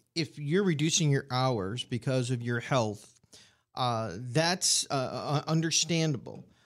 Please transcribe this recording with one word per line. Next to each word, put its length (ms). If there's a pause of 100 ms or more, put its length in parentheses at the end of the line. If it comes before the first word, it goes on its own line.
(140)
if 240
you're 260
reducing 460
your 200
hours 540
because 460
of 100
your 200
health, 600 (540)
uh, 420
that's, 720
uh, 40
uh, 560
understandable. 960 (200)